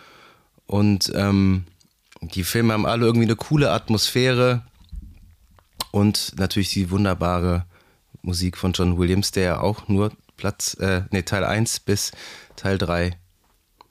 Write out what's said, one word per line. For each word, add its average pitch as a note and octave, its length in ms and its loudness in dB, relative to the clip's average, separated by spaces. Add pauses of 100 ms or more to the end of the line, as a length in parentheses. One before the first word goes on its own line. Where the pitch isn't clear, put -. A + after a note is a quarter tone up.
(680)
Und, G#2 480 2
ähm, G2 500 2 (580)
die F2+ 220 -6
Filme A2+ 300 2
haben G#2+ 120 0
alle A#2 200 0
irgendwie A#2 200 4
eine A2 100 2
coole D3 340 2
Atmosphäre B2 920 2 (1300)
und G2+ 460 0
natürlich F#2+ 340 -2
die F#2 200 -2
wunderbare F2+ 720 0 (580)
Musik F2+ 340 -2
von F#2 160 0
John F2+ 260 2
Williams, F#2 340 2
der F#2+ 120 0
ja F2 160 0
auch - 280 -2
nur G#2 240 2 (240)
Platz, - 380 -6
äh, F#2 360 -2
nee, F#2+ 120 0
Teil F#2+ 220 -2
eins A2 360 -2
bis - 320 -2 (440)
Teil G2 220 -2
drei F2 380 -2 (760)